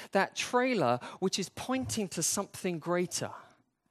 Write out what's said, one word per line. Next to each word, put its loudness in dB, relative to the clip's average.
that 2
trailer 2
which 0
is -4
pointing -2
to -4
something -2
greater. 0